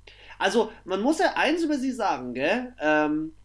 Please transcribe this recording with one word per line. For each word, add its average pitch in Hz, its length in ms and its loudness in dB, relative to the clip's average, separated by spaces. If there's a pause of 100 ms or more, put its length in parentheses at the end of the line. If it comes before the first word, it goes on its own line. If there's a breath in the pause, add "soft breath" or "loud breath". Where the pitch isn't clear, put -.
(380 loud breath)
Also, 202 320 2 (140 loud breath)
man 190 160 -2
muss 269 180 2
ja 339 180 2
eins 302 260 2
über 302 160 0
sie 254 140 -4
sagen, 147 420 -2
gell? 208 440 -2
Ähm, 151 540 2 (120)